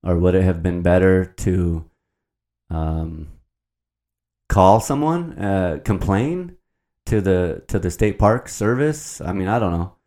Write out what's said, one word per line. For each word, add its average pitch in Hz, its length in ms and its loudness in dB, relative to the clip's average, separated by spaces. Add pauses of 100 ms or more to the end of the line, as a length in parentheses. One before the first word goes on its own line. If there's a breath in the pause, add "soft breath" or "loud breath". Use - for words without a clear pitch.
or 87 160 0
would 90 160 4
it 95 80 4
have 90 200 0
been 90 180 -2
better 92 460 4
to, 87 580 -2 (840)
um, 80 580 -6 (1200)
call 98 320 6
someone, 156 580 -4
uh, 95 460 -2
complain 131 720 -2 (480)
to 110 160 0
the, 90 480 0
to 104 100 -2
the 90 120 -2
state 104 280 -2
park 113 300 2
service? 135 720 -4
I 87 140 -6
mean, 92 140 -4
I 113 100 0
don't 95 140 0
know. 87 240 -4 (100)